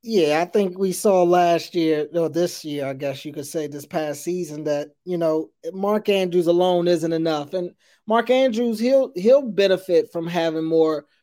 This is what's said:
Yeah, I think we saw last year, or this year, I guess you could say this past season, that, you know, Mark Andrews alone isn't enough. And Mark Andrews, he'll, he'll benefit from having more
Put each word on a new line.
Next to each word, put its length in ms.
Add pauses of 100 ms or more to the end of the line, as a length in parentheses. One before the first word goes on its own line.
Yeah, 360
I 40
think 340
we 140
saw 320
last 500
year, 400
or 140
this 360
year, 220
I 60
guess 320
you 80
could 140
say 200
this 180
past 380
season, 420
that, 260 (140)
you 140
know, 320 (220)
Mark 360
Andrews 380
alone 400
isn't 260
enough. 420
And 180 (340)
Mark 240
Andrews, 480
he'll, 380
he'll 260
benefit 680
from 160
having 360
more 420 (160)